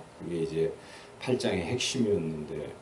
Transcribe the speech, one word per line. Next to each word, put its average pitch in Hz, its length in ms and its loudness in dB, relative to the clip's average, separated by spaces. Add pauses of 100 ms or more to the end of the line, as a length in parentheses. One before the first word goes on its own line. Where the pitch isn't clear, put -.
(200)
그게 85 220 -2
이제 80 320 2 (460)
팔 123 200 2
장의 95 240 2
핵심이었는데 80 1200 2